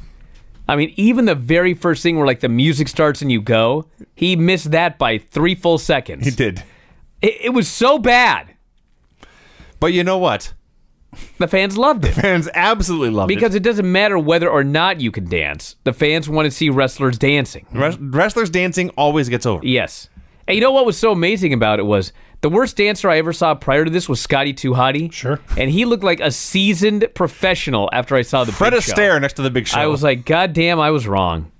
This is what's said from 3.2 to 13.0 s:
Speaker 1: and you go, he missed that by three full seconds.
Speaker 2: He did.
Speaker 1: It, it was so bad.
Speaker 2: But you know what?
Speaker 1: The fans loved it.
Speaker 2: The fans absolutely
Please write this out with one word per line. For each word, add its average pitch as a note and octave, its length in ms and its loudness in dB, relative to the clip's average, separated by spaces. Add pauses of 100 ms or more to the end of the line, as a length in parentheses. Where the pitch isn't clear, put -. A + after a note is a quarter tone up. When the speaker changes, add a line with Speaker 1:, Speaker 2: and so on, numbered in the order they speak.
Speaker 1:
and C#3 120 -2
you A2+ 100 0
go, A#2 440 0 (280)
he F3+ 220 0
missed E3 340 0
that E3 260 0
by A2+ 220 0
three E3 380 -2
full E3+ 220 0
seconds. B2+ 460 -4
Speaker 2:
He C3+ 60 2
did. A2 320 -2 (580)
Speaker 1:
It, A3 160 0 (100)
it B3 40 0
was B3 180 0
so C#4 300 2
bad. A#3 560 2 (1300)
Speaker 2:
But E3 120 0
you F3+ 120 2
know F#3+ 140 0
what? C#3+ 360 -2 (840)
Speaker 1:
The F3 80 0
fans F#3+ 320 0
loved B3 280 2
it. - 80 2
Speaker 2:
The - 80 0
fans F3 320 0
absolutely F3 560 0